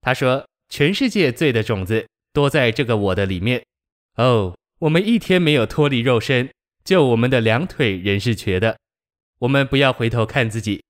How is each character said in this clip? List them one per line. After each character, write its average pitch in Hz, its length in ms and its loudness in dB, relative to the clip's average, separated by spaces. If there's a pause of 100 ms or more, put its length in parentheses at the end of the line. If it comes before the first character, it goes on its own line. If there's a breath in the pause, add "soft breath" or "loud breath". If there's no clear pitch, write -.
他 127 120 -2
说 131 340 -2 (220)
，“全 147 240 0
世 254 160 0
界 170 220 0
罪 147 200 0
的 113 100 0
种 101 240 -4
子 110 220 -2 (260)
多 143 160 2
在 131 220 2
这 131 140 -2
个 113 120 0
我 98 180 0
的 98 100 0
里 95 140 -4
面。” 120 240 -2 (520)
哦， 110 420 0 (220)
我 160 100 0
们 170 160 2
一 226 140 2
天 185 200 0
没 156 140 2
有 120 140 2
脱 147 200 0
离 135 120 0
肉 120 200 2
身， 131 300 -2 (340)
就 170 220 4
我 120 100 2
们 117 140 2
的 127 120 2
两 113 260 0
腿 104 300 -2
仍 98 220 -2
是 117 140 -2
瘸 92 260 -2
的。 110 160 -2 (640)
我 123 80 -4
们 139 200 2
不 139 100 -2
要 135 140 2
回 117 180 -2
头 113 160 0
看 120 240 -2
自 107 120 -6
己 98 280 -4